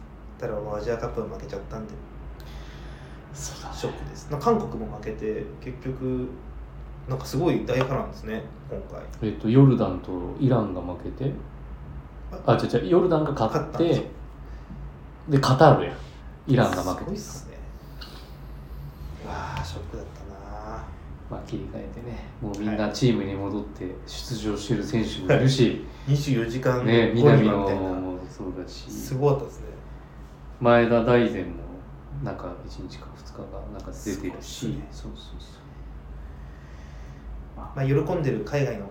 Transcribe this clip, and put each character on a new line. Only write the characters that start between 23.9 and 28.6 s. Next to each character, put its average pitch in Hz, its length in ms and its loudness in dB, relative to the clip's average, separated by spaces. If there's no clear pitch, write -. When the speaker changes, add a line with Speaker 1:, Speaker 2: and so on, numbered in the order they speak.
Speaker 2:
出 - 280 -10
場 107 220 -2
し - 140 -4
て 113 60 4
る 101 80 0
選 110 200 0
手 - 220 -4
も 147 80 6
い 123 100 6
る 135 60 8
し、 123 180 8
Speaker 1:
は - 80 -
い。 - 60 -4
<laughs> 139 80 6
二 - 0 -
十 139 160 2
四 113 180 2
時 131 120 -2
間 123 240 4
Speaker 2:
ね、 113 280 8
Speaker 1:
ゴ - 20 2
リ 131 100 8
ラ 139 100 12
み 107 60 10
た - 20 8
い 107 40 8
な。 104 40 4
Speaker 2:
南 98 220 2
野 92 280 0
も 92 160 -4
そ - 160 -10
う 90 120 -6
だ 90 80 -8